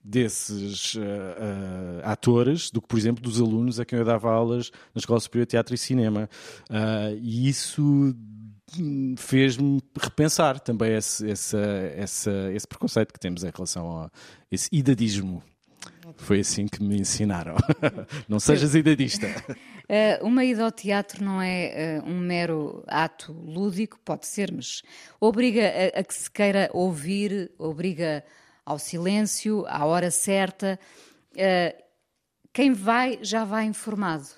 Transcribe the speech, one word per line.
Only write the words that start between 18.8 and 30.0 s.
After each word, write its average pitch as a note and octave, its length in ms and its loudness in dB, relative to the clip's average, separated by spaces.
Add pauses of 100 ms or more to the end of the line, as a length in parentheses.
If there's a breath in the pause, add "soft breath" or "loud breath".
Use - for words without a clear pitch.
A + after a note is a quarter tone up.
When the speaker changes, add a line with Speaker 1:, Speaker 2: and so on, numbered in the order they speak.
Speaker 2:
Eh, G#3+ 320 4
uma B3 240 4
ida A3+ 180 2
ao A3+ 80 0
teatro G3+ 520 -2
não F#3+ 180 -2
é, E3+ 560 -2
eh, D3 80 -4
um F3+ 140 -4
mero E3+ 680 -2
ato D#3 460 -2
lúdico, F3 680 -4
pode - 240 -6
ser, F#3+ 240 -4
mas - 300 -8 (380 loud breath)
obriga A3+ 420 4 (340)
a, - 60 0
a - 20 -2
que - 100 -8
se - 160 -10
queira G3 440 2
ouvir, F#3 840 -2
obriga D#3+ 680 -4 (420 soft breath)
ao D3 140 -4
silêncio, G3+ 880 -2
à D3 180 0
hora F3 260 2